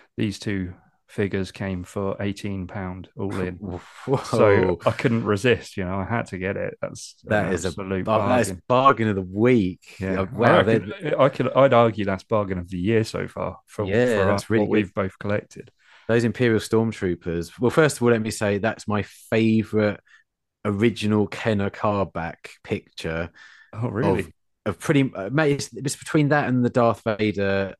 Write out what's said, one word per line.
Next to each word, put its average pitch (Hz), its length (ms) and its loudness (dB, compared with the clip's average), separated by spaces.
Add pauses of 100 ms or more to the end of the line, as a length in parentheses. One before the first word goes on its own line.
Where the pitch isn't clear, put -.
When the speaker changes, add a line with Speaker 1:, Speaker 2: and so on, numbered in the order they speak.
(180)
Speaker 1:
These 107 220 -4
two 95 340 -6 (340)
figures 98 440 -4
came 95 320 -6
for 98 360 -6
eighteen 98 460 -6
pound 92 500 -10
all 101 240 -6
in. 92 160 -6
Speaker 2:
<laughs> 87 520 -12
Whoa. 135 160 2
Speaker 1:
So 98 640 4
I - 60 4
couldn't 117 340 0
resist, 104 520 0
you 98 60 -4
know, 90 160 -4
I 95 60 -4
had 117 220 -4
to 95 120 -10
get 98 180 -4
it. 92 240 -6
That's - 340 -10 (100)
an - 40 -8
Speaker 2:
That 101 240 0
is 87 120 -2
a - 20 -2
Speaker 1:
absolute 95 380 -4
Speaker 2:
bar-, 110 240 2
that 123 120 2
is 101 60 0
Speaker 1:
bargain. 92 200 -10
Speaker 2:
bargain 120 420 2
of 101 60 0
the 95 60 0
week. 98 800 0
Speaker 1:
Yeah. 95 220 -2
Speaker 2:
Uh, 95 120 -2
wow, 120 260 6
Speaker 1:
I - 40 8
reckon, 104 380 0
Speaker 2:
they're 147 200 -2
Speaker 1:
I 139 80 6
could, 123 240 -2
I'd 131 200 6
argue 113 320 4
that's 98 180 -4
bargain 101 340 -2
of 87 120 -8
the 92 100 -6
year 110 240 2
so 95 240 -6
far 92 300 -8 (100)
for, - 180 -6
Speaker 2:
Yeah, 107 200 2
Speaker 1:
for 107 200 2
Speaker 2:
that's 101 200 0
Speaker 1:
us, - 40 -10
Speaker 2:
really 110 120 2
Speaker 1:
what 104 60 0
Speaker 2:
good. 107 40 -6
Speaker 1:
we've 104 240 0
both 95 240 -4
collected. - 500 -6 (380)
Speaker 2:
Those 117 160 4
Imperial 113 360 2
Stormtroopers. 92 1000 -2
Well, 117 120 2
first 156 260 4
of 120 60 -2
all, 120 60 4
let 113 120 4
me 110 100 -4
say 101 280 0
that's 110 280 -4
my 104 160 -2
favourite 110 960 0 (640)
original 104 640 0
Kenner 101 420 -2
card 101 440 -2
back 82 360 -10 (140)
picture 85 640 -6 (440)
Speaker 1:
Oh, 113 160 -6
really? 101 320 0
Speaker 2:
of, 82 80 -12 (360)
of 101 140 -4
pretty, 139 340 2
uh, 98 180 -8
mate, 147 220 2
it's, - 200 -6
it's 135 220 -6
between 147 340 0
that 147 180 2
and 123 160 2
the 120 60 2
Darth 117 340 2
Vader 98 760 0